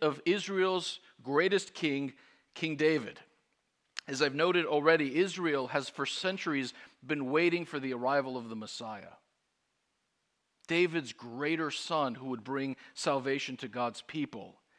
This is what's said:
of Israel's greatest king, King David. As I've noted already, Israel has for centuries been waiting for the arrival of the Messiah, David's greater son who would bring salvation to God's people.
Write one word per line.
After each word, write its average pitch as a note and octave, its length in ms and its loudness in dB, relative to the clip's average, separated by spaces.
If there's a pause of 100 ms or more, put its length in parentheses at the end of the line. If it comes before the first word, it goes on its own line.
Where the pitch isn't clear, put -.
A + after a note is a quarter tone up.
of D3+ 240 2
Israel's F#3 760 0 (220)
greatest E3+ 520 2
king, C#3 400 -2 (400)
King D#3+ 220 -4
David. D3+ 440 2 (880)
As C#3 140 -2
I've C#3 120 4
noted E3+ 300 4
already, D3+ 520 4
Israel E3 520 2
has C#3 220 -2
for C#3 160 -4
centuries D#3+ 680 -2 (340)
been C#3 240 -2
waiting E3+ 360 4
for D3+ 120 -6
the C3 140 -4
arrival C3 460 0
of A#2 100 -8
the A2+ 80 -8
Messiah, G#2+ 580 -10 (1500)
David's E3 460 0
greater D3 580 -4
son C#3+ 440 -2
who B2+ 120 -12
would B2 160 -4
bring C3+ 340 -4 (180)
salvation C3+ 640 -2
to C3 100 -10
God's B2 340 -4
people. A2 540 -8 (220)